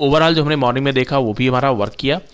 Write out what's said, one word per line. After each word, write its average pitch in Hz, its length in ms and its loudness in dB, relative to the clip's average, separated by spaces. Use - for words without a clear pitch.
overall 156 320 2
जो 156 80 2
हमने 151 140 0
मॉर्निंग 131 280 0
में 139 100 0
देखा 127 240 0
वो 113 140 0
भी 127 160 -2
हमारा 127 220 0
वर्क 104 280 -2
किया। 147 220 -2